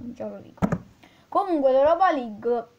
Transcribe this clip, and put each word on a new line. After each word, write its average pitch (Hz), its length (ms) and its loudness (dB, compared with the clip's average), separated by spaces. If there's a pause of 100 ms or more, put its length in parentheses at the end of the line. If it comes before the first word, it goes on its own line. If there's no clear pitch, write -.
già 240 200 -12
lo 202 120 -12
dico. - 280 -6 (640)
Comunque 330 420 0
l'Europa 330 400 4
League 240 560 -4 (120)